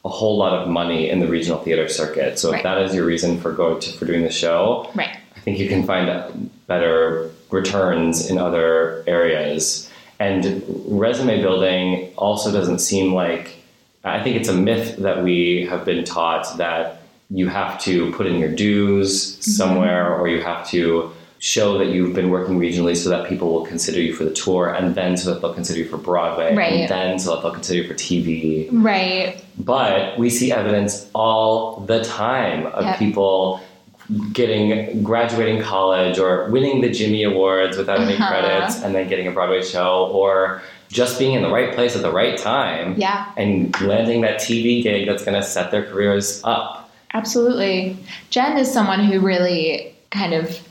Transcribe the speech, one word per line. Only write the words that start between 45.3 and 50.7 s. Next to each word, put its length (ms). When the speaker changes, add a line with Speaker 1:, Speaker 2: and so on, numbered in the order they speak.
Speaker 1:
set 280
their 140
careers 600
up. 460
Speaker 2:
Absolutely. 840
Jen 280
is 120
someone 340
who 160
really 720
kind 240
of 240